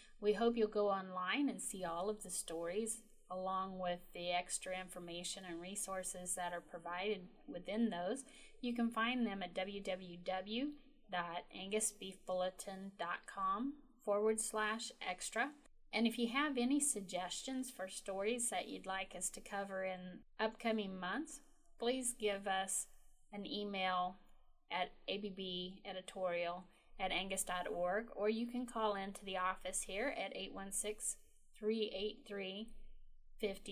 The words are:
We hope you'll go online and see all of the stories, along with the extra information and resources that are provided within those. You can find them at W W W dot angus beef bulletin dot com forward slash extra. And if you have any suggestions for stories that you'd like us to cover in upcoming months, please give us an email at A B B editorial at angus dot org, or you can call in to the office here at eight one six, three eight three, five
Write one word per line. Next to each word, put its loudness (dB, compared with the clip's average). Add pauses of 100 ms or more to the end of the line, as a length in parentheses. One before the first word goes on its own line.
(200)
We 6
hope 4
you'll 6
go 4
online 2
and -2
see -4
all 0
of -2
the -8
stories, -2 (260)
along 0
with 2 (160)
the 0
extra 0
information -6
and -6
resources -4
that -2
are -2
provided -2 (280)
within 2
those. 0 (380)
You 0
can 4
find 2
them -2
at -6
W -2
W -4
W 0 (420)
dot -2 (100)
angus 0
beef -10
bulletin -2
dot -2
com 0 (300)
forward 6
slash 2 (160)
extra. 0 (420)
And 6
if 2
you 4
have 4
any 6
suggestions 0
for -6
stories 0
that 0
you'd -8
like 0
us 0
to -8
cover 0
in -2 (200)
upcoming 2
months, -2 (360)
please 2
give 2
us 2 (460)
an -4
email 2 (560)
at 2 (180)
A 0
B -4
B -4
editorial -2 (340)
at 0
angus 0
dot -2
org, 2 (100)
or 2
you 2
can -2
call 2
in -2
to -12
the -2
office 0
here 0
at -4
eight -6
one -6
six, -2 (420)
three 4
eight -4
three, -6 (720)
five 0 (120)